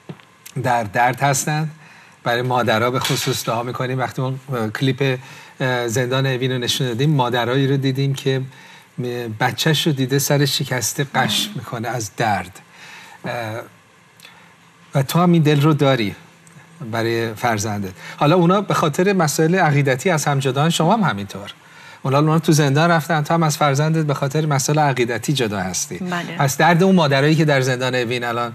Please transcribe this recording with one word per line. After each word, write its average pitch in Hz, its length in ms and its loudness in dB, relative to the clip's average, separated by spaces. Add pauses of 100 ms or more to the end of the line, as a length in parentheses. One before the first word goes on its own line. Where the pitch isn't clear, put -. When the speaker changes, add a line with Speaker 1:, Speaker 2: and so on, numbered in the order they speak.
(640)
Speaker 1:
در 120 220 0
درد 123 360 0
هستن، 151 500 0 (520)
برای 120 200 0
مادرها 120 480 2
به 127 100 -2
خصوص 127 460 -4
دعا 120 160 -2
می‌کنیم. 127 360 -6
وقتی 123 240 -4
ما، 131 120 -4 (180)
اه، 113 180 -2
کلیپ، 131 480 -2 (420)
اه، 127 280 -2
زندان 127 380 0
اوین 127 260 -2
رو 127 60 -2
نشون 123 280 -2
دادیم، 127 240 0
مادرایی 123 560 0
رو 139 100 2
دیدیم 135 380 0
که 135 280 -2 (560)
م-، 127 40 -4 (380)
بچه‌ش 135 460 0
رو 160 60 2
دیده 135 260 0
سرش 139 400 0
شکسته 131 560 -4
قش 208 320 0
Speaker 2:
مم. - 100 -10
Speaker 1:
می‌کنه 117 320 -8
از 113 280 -6
درد. 95 440 -2 (640)
اه، 117 360 -8 (1300)
و 139 80 2
تو 165 200 2
هم 175 100 6
این 165 100 4
دل 147 180 4
رو 156 140 4
داری 131 400 2 (760)
برای 113 440 -2
فرزندت. 104 580 -4 (240)
حالا 156 200 4
اونا 185 240 4
به 196 140 -2
خاطر 165 380 0
مسائل 165 420 2
عقیدتی 143 560 2
از 156 140 0
هم 143 140 0
جدان، 139 320 0
شما 170 260 2
هم 220 60 0
همینطور. 98 500 -4 (500)
اونا، 135 160 0
اونا 156 200 4
تو 165 140 2
زندان 151 380 4
رفتن، 160 320 0
تو 165 120 -2
هم 165 80 2
از 151 140 0
فرزندت 151 500 2
به 143 80 0
خاطر 156 320 -2
مسائل 151 320 0
عقیدتی 123 540 0
جدا 110 280 0
هستی. 90 380 -6
Speaker 2:
بله. 175 400 -6
Speaker 1:
پس 143 180 0
درد 165 260 6
اون 190 120 6
مادرایی 147 400 4
که 156 100 4
در 143 160 4
زندان 127 340 0
اوین 120 300 -2
الان 120 300 -4